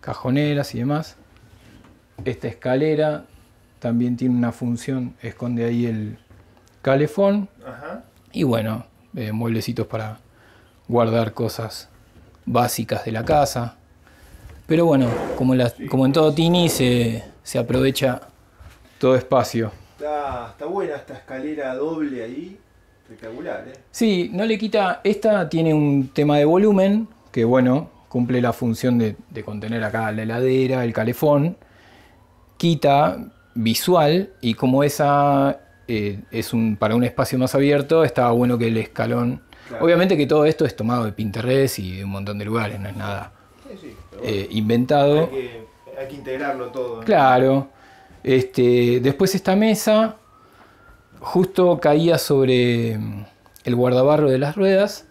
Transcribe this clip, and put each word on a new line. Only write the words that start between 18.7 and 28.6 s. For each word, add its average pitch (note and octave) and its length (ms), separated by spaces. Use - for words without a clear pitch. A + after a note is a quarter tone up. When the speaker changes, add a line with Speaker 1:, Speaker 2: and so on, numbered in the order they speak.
Speaker 1:
todo C3 160
espacio. A2+ 560
Speaker 2:
Está, C#3 540
está D3 140
buena F3 300
esta - 200
escalera C3+ 600
doble C#3+ 480
ahí. D#3+ 340
Espectacular, A#2+ 640
¿eh? - 60
Speaker 1:
Sí, F#3 400
no G3 140
le A3 120
quita. G3 460
Esta G3+ 460
tiene E3 240
un C#3+ 400
tema D3 240
de D3 80
volumen, G3+ 640
que A#2 100
bueno, B2+ 460
cumple B2 340
la A#2+ 120
función A#2+ 440